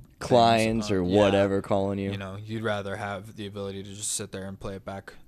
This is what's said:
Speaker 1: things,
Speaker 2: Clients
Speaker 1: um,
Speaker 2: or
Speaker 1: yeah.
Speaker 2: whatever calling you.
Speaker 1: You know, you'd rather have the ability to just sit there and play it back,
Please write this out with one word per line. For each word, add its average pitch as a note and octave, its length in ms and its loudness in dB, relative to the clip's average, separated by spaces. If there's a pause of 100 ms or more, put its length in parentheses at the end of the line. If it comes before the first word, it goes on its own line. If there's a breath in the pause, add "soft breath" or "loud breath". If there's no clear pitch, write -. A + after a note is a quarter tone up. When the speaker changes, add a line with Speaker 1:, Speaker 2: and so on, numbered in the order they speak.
(200)
Speaker 1:
things, - 80 -10
Speaker 2:
Clients A2+ 600 4
Speaker 1:
um, G2+ 80 2
Speaker 2:
or F#2 60 2
Speaker 1:
yeah. F2+ 120 4
Speaker 2:
whatever G2 460 6
calling G2 360 -2
you. G2 140 -4
Speaker 1:
You G2 60 -6
know, F#2+ 180 -10
you'd A2 260 -8
rather G2+ 340 -4
have G2+ 400 -10
the G#2 100 -8
ability G2 360 -8
to G2+ 80 -14
just G2 220 -8
sit G2+ 200 -8
there F#2+ 140 -10
and F#2+ 120 -12
play G2+ 180 -10
it F#2 80 -14
back, G2 300 -12 (140)